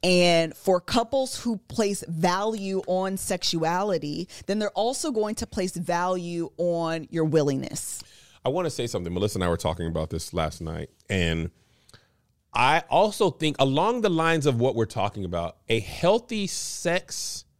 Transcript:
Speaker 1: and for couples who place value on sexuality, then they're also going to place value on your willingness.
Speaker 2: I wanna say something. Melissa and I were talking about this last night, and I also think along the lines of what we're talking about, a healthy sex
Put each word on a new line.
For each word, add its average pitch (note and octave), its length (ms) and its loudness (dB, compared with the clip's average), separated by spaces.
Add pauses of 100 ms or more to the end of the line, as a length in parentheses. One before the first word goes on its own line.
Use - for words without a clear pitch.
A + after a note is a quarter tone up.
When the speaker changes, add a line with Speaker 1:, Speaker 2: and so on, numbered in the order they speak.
Speaker 1:
and F3 540 4
for F3+ 240 2
couples B3+ 600 0
who A#3 140 -2 (120)
place G3+ 400 -2
value F#3+ 800 0
on F#3+ 300 -2
sexuality, E3+ 1120 -2 (180)
then G3+ 120 0
they're G#3 120 0
also B3+ 400 -2
going G#3+ 260 0
to A3+ 100 -8
place F#3 300 -4
value E3+ 800 -2
on E3 540 0
your E3 140 2
willingness. D3 800 0 (420)
Speaker 2:
I A#2+ 40 2
wanna D#3+ 220 0
say A#2+ 160 -4
something. F2+ 260 -4
Melissa G2 240 0
and F#2 80 0
I F2 40 2
were E2+ 80 2
talking E2 300 -2
about D#2+ 240 -2
this D#2+ 220 -6
last D#2+ 280 -2
night, D#2+ 300 -8 (180)
and E2 420 0 (1040)
I C3+ 360 4
also G3 400 4
think D#3 300 -2
along E3 400 2
the G#3+ 100 2
lines D#3+ 360 2
of B2+ 120 2
what B2+ 160 2
we're A2+ 120 2
talking G2+ 380 -4
about, E2+ 340 -4 (100)
a A2+ 120 4
healthy G#3 680 0
sex - 1000 -6 (160)